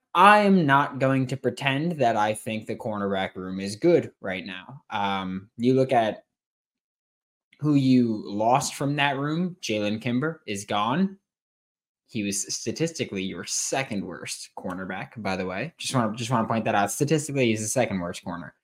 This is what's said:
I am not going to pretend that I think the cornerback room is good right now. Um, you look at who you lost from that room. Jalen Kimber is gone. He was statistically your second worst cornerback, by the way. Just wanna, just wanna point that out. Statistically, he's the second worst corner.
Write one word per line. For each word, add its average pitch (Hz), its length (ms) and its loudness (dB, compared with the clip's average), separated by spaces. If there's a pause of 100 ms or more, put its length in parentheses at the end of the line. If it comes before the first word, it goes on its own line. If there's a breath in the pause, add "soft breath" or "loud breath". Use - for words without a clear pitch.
(160)
I 208 260 8
am 190 220 6
not 139 360 4
going 135 260 2
to 131 100 -4
pretend 139 600 -2
that 117 160 2
I 107 200 2
think 107 340 -8
the 107 80 -6
cornerback 101 580 -4
room 92 240 -8
is 101 160 -6
good 165 460 4
right 92 260 -6
now. 95 440 -14
Um, 98 680 -2
you 123 180 2
look 131 180 2
at 113 320 2 (1300)
who 151 160 2
you 123 500 4
lost 117 520 2
from 143 180 -2
that 143 240 0
room. 165 420 -2
Jalen 107 400 -2
Kimber 127 460 -2
is 101 180 -6
gone. 127 540 0 (880)
He 110 160 -6
was 101 320 -4
statistically 117 680 -6
your 92 180 -8
second 113 640 -4
worst - 520 -12
cornerback, 92 640 -10
by 98 140 -4
the 92 120 -4
way. 101 320 -8
Just - 180 -6
wanna, 110 180 0
just 117 160 -8
wanna 117 160 2
point 113 200 -2
that 107 100 0
out. 104 160 2
Statistically, 139 540 0
he's 107 160 2
the 107 40 -4
second 107 320 0
worst 87 240 -6
corner. 85 420 -10